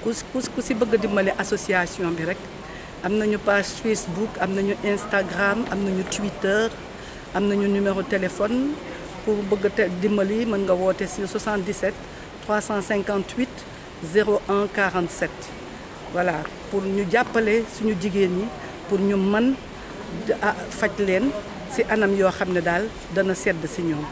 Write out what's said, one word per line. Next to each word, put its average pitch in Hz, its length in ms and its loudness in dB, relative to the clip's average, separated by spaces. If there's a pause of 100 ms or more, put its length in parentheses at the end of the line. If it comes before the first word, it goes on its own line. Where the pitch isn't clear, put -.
Ku 226 100 0
si, - 180 -2
ku 262 80 0
si, - 140 -2
ku - 80 -2
si - 160 0
bëgg 220 160 2
a 233 40 6
dimbali 196 400 4
association 185 760 0
bi 165 120 -4
rek, 185 120 -2 (640)
am 190 140 0
nañu 214 220 2
page 202 300 2 (120)
Facebook, 208 480 0 (100)
am 185 140 0
nañu 196 300 2
Instagram, 202 880 0
am 196 120 -2
nañu 190 260 0
Twitter, 208 600 0 (640)
am 190 140 0
nañu 202 200 2
numéro 202 360 2
téléphone. 208 680 0 (520)
Ku 214 60 2 (180)
bëgg 202 160 2
a 202 40 6
te, 214 140 2 (180)
dimbali 208 440 2
mën 202 200 0
nga 185 80 4
woote 185 340 2
si 202 200 -4
soixante-dix-sept 208 680 0 (520)
trois 208 160 2
cent 208 200 0
cinquante-huit 202 680 0 (640)
zéro 208 340 4
un 202 200 2
quarante-sept. 180 680 0 (800)
Voilà, 175 220 2 (360)
pour 196 120 2
ñu 196 280 2
jàppale 226 520 4 (120)
suñu 220 240 2
jigéen 190 380 2
ñi, 202 80 0 (420)
pour 202 120 2
ñu 202 180 4
mën 214 360 4 (880)
a 202 120 2 (160)
faj - 300 0
leen 196 300 4 (440)
si 220 160 2
anam 208 260 4
yoo 190 160 4
xam 180 220 -2
ne 180 80 2
daal 175 240 2 (280)
dana 190 220 2
sedd 170 320 0
si - 140 -4
ñoom. 151 300 -2